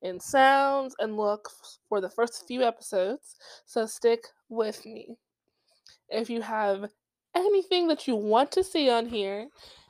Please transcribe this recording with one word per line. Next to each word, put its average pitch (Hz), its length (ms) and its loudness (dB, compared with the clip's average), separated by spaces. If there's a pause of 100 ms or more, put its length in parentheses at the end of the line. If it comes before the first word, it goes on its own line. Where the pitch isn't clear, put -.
and 180 220 -8
sounds 269 760 2
and 214 200 -4
looks 208 680 -6
for 208 140 -2
the 185 80 -6
first - 400 -4
few 247 140 -2
episodes, 226 760 -2 (300)
so 226 180 -2
stick 233 440 0 (200)
with 220 380 -6
me. 226 320 -18 (920)
If 226 180 -4
you 233 140 -4
have 208 480 -2 (440)
anything 359 540 2
that 302 180 0
you 254 80 0
want 214 380 2
to 381 100 2
see 294 280 2
on 233 160 2
here, 208 420 -6 (420)